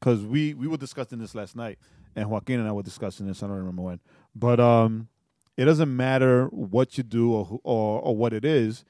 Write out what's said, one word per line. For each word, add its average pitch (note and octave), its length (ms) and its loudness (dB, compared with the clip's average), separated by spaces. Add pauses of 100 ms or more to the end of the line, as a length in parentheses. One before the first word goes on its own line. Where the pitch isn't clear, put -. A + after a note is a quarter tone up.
'Cause A#2 220 2
we, D3 320 -2
we C3+ 140 -8
were D#3+ 80 -4
discussing B2+ 420 -12
this A2 160 -12
last G#2 220 -12
night, A#2 220 -12 (360)
and G#2+ 160 -6
Joaquin A#2 300 -4
and G#2+ 80 -4
I G#2+ 40 -4
were G2+ 120 -6
discussing G2 420 -10
this, F#2+ 160 -8
I G2+ 60 -8
don't G2+ 80 -8
remember F2+ 260 -8
when. F2+ 180 -10 (360)
But, A#2+ 240 4
um, A2+ 480 4 (480)
it B2 80 0
doesn't D3+ 300 4
matter B2+ 520 4
what A#2+ 500 -2
you C3+ 60 -4
do A#2 300 0
or G#2+ 140 0
who, G#2+ 180 -12
or, A2 380 -2
or A#2 140 0
what A2+ 160 0
it A2 120 -6
is. B2+ 460 0